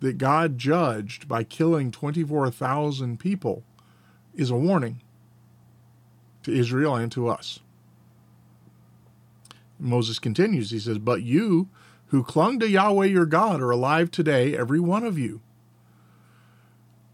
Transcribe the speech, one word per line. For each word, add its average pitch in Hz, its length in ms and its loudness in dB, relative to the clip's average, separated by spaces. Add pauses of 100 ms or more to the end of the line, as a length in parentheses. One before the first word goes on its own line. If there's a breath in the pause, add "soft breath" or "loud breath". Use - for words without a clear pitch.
that 131 180 -2
God 143 400 2
judged 123 680 -2
by 113 160 -2
killing 160 460 0
twenty-four 147 600 -2
thousand 135 680 -4
people 185 440 -4 (720 soft breath)
is 139 160 -2
a 123 60 0
warning 131 440 0 (1400)
to - 100 -6
Israel 131 440 0
and 117 160 -4
to 120 160 -4
us. - 320 -6 (2250 loud breath)
Moses 120 400 0
continues, 127 520 0
he 113 80 -4
says, 107 200 -4
"But 110 240 0
you 180 460 2 (380 soft breath)
who 139 160 2
clung 202 380 2
to 226 80 0
Yahweh 196 380 4
your 185 180 4
God 165 380 2
are 123 80 0
alive 143 400 2
today, 143 460 2
every 127 240 0
one 185 240 0
of 202 140 -4
you. 110 220 -6 (1700 soft breath)